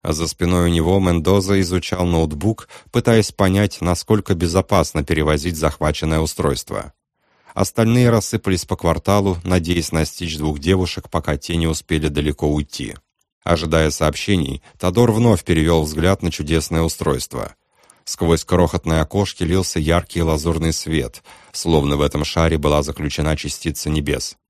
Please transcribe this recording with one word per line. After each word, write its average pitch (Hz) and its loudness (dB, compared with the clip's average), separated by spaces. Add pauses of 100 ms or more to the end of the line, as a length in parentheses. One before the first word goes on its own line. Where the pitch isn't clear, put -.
За 80 -2
спиной 87 0
у 85 2
него 85 2
Мендоза 95 2
изучал 90 -2
ноутбук, 80 0 (240)
пытаясь 117 4
понять, 98 2
насколько 92 0
безопасно 85 0
перевозить 76 0
захваченное 78 0
устройство. - -4 (640)
Остальные 117 2
рассыпались 101 0
по 92 -4
кварталу, 92 0
надеясь 87 0
настичь 80 -2
двух 76 -4
девушек, 90 0
пока 78 -2
те - -6
не 82 0
успели 78 -2
далеко 76 -2
уйти. - -6 (480)
Ожидая 80 0
сообщений, 76 -2 (180)
Тодор 110 2
вновь 110 2
перевел 82 2
взгляд 80 0
на 87 -2
чудесное 80 -2
устройство. 67 -4 (500)
Сквозь 82 0
крохотные 82 2
окошки 98 -2
лился 87 0
яркий 85 0
лазурный 80 0
свет — 73 -4 (280)
словно 71 0
в 73 0
этом 73 0
шаре 80 0
была 73 2
заключена 76 -4
частица - -8
небес. 73 -4 (120)